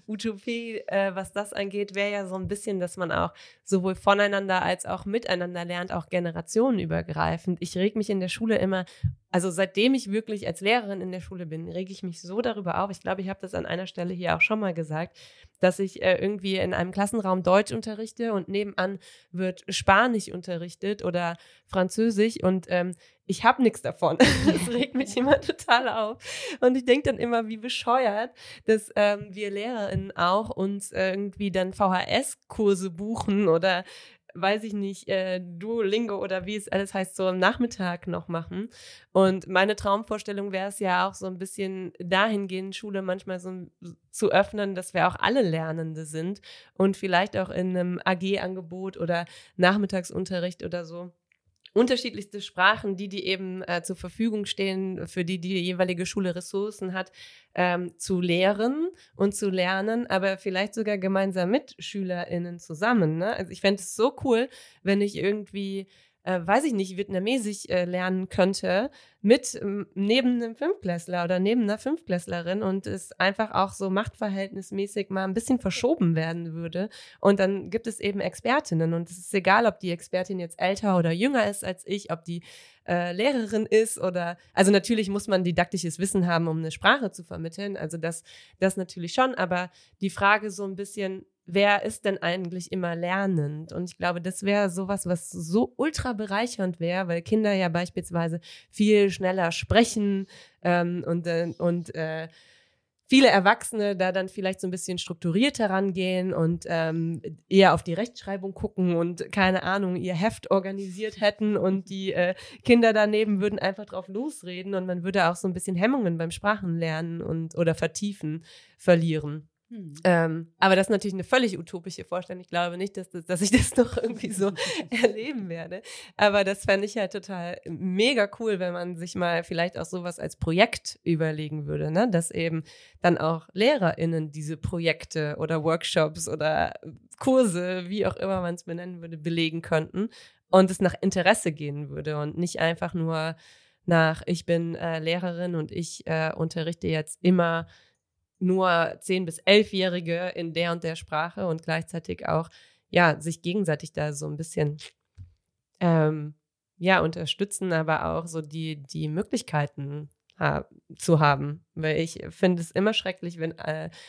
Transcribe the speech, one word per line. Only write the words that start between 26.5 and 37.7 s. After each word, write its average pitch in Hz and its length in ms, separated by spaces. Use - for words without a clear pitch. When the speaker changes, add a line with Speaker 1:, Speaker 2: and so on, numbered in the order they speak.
Speaker 1:
Und 254 160
ich 247 80
denk 262 180
dann - 140
immer, 233 300
wie 220 100
bescheuert, 240 720
dass, 220 300
ähm, 208 340
wir 202 220
LehrerInnen 202 640
auch 190 340
uns 196 440
irgendwie 190 580
dann 185 220
V-H-S-Kurse 196 1160
buchen 202 600
oder 180 340
weiß 202 300
ich 214 100
nicht, 196 340
äh, 185 360
Duolingo 208 800
oder 185 240
wie 208 100
es 196 120
alles 196 260
heißt, 190 220
so 190 120
am 185 120
Nachmittag 185 680